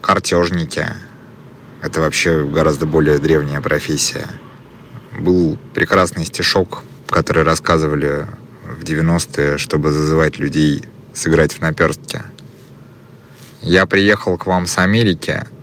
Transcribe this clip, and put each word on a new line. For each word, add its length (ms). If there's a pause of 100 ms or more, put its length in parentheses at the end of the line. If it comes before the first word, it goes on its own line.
картежники. 840 (920)
Это 200
вообще 440
гораздо 420
более 320
древняя 420
профессия. 680 (920)
Был 400 (160)
прекрасный 500
стишок, 580 (260)
который 360
рассказывали 840 (520)
в 60
девяностые, 760
чтобы 320
зазывать 480
людей 460 (300)
сыграть 400
в 60
наперстке. 640 (1400)
«Я 240
приехал 500
к 100
вам 200
с 120
Америки 680 (180)